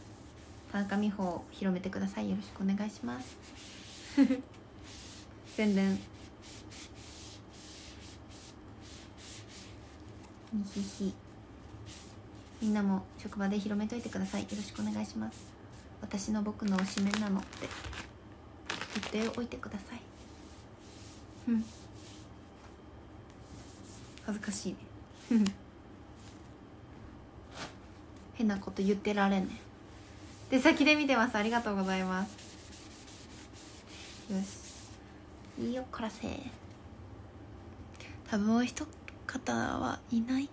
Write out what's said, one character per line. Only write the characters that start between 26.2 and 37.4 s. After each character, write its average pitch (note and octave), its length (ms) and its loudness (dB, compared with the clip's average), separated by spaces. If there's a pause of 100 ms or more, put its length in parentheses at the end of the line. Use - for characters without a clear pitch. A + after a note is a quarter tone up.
変 A3+ 160 6
な G3 100 4
こ - 120 -6
と - 120 2
言 G3+ 140 8
っ - 20 0
て G#3 140 2
ら G3+ 160 8
れ G3 120 8
ん F#3 60 4
ね。 - 140 -4 (880)
出 C4 100 8
先 C#4+ 280 10
で D4+ 100 12
見 D4+ 100 6
て C4+ 100 8
ま A#3 120 8
す。 B3 80 2
あ G#3 60 6
り A3 80 6
が A#3 100 6
と A3 140 2
う - 20 4
ご F#3+ 80 6
ざ F#3+ 140 4
い F#3+ 40 4
ま F#3 220 4
す。 A3 60 -2 (2000)
よ F#3+ 80 4
し。 G3 60 0 (1160)
い A#3 100 2
い - 20 2
よ、 C4 180 0
こ - 80 -4
ら A3+ 80 0
せ。 - 180 -6 (2000)